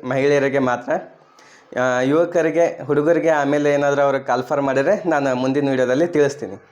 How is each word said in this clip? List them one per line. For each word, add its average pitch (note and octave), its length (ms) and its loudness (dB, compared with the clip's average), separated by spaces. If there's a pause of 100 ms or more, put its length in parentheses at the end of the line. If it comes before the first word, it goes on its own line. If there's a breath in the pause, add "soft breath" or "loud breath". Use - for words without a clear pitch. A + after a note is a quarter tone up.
ಮಹಿಳೆಯರಿಗೆ C#3 500 2 (100)
ಮಾತ್ರ. B2 220 -4 (880 loud breath)
ಆ, B2+ 280 0
ಯುವಕರಿಗೆ, E3 560 2 (220)
ಹುಡುಗರಿಗೆ D3+ 420 2
ಆಮೇಲೆ D3 480 2
ಏನಾದರೂ C#3+ 240 2
ಅವರು C#3 260 2
ಕಾಲ್ B2+ 220 0
ಫಾರ್ಮ್ C#3+ 200 -2
ಮಾಡಿದರೆ D#3+ 440 0
ನಾನು C#3 160 0 (140)
ಮುಂದಿನ C#3 300 0
ವಿಡಿಯೋದಲ್ಲಿ B2+ 420 2
ತಿಳಿಸ್ತೀನಿ. C#3 420 -2 (140)